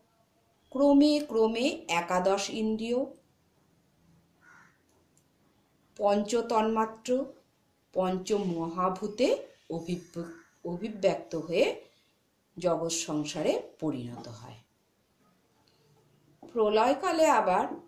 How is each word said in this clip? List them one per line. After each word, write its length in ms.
ক্রমে 500
ক্রমে 680
একাদশ 640
ইন্দ্রিয়, 560
পঞ্চতন্মাত্র, 1300
পঞ্চমহাভূতে 1500
অভিব্য-, 540
অভিব্যক্ত 680
হয়ে 460
জগৎ 340
সংসারে 720
পরিণত 480
হয়। 300
প্রলয়কালে 760
আবার 400